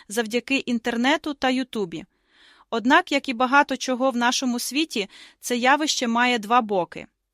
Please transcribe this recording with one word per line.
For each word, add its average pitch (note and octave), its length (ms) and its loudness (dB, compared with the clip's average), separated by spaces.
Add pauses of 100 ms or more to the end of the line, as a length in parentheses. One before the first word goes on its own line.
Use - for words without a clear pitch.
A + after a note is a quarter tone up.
завдяки A3+ 480 -2
інтернету B3 760 -2
та C4 160 0
Ютубі. G#3+ 540 -4 (680)
Однак, C4 420 2
як C#4 160 -2
і C4 60 -4
багато B3+ 420 2
чого C4 340 -2
в A#3 60 -6
нашому A#3+ 420 -2
світі, B3 500 -4 (320)
це - 160 -4
явище C4 520 2
має A#3+ 300 2
два A3 220 2
боки. F#3+ 460 -4 (280)